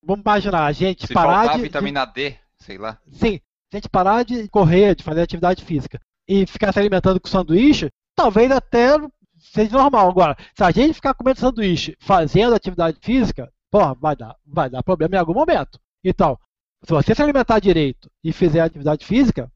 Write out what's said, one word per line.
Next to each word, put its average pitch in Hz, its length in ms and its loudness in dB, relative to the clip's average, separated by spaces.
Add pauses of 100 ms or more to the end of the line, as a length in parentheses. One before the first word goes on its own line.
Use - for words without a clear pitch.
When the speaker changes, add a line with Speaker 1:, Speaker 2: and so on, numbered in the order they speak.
Speaker 1:
Vamos 202 140 -4
imaginar, 196 460 0
a 147 60 0
gente 185 340 -4
Speaker 2:
Se - 80 -10
Speaker 1:
parar 175 240 2
Speaker 2:
faltar 208 180 2
Speaker 1:
de, 247 60 -4
Speaker 2:
vitamina 143 420 -4
Speaker 1:
de 120 80 -20
Speaker 2:
D, 135 240 -8 (220)
sei - 180 -20
lá. 110 220 -12 (120)
Speaker 1:
Sim. 190 280 -2
Se - 20 -16 (320)
a 196 40 -10
gente 208 120 -12
parar 196 340 0
de 233 260 -8
correr, 190 460 4
de - 80 -20
fazer 160 200 -4
atividade 180 420 -2
física 139 340 -8 (300)
e 196 160 2
ficar - 300 -4
se - 40 -2
alimentando 190 400 0
com - 80 -10
sanduíche, 185 640 2 (240)
talvez 233 380 2
até 254 460 2 (400)
seja 214 400 -2
normal. 254 320 4
Agora, 175 260 2 (180)
se - 80 -2
a 180 80 4
gente 262 220 2
ficar 269 220 -4
comendo 254 260 -2
sanduíche 220 580 -4
fazendo 196 560 0
atividade 170 460 -4
física, 208 500 -4 (200)
pô, 175 240 2
vai 147 200 -4
dar, 113 300 -18
vai 147 240 -4
dar 123 140 -8
problema 175 340 -2
em - 20 2
algum 165 140 -2
momento. 262 480 -2 (240)
Então, 170 340 0 (440)
se - 100 -4
você 160 220 2
se 294 80 -2
alimentar 269 360 0
direito 165 520 -2 (120)
e 160 80 -6
fizer 165 300 0
atividade 151 460 -4
física 208 480 0